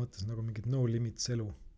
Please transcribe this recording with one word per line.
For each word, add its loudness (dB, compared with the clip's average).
mõttes -4
nagu -2
mingit -2
no 4
limits 0
elu. 0